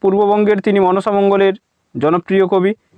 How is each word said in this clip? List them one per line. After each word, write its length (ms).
পূর্ববঙ্গের 640
তিনি 200
মনসা 320
মঙ্গলের 380
জনপ্রিয় 520
কবি। 240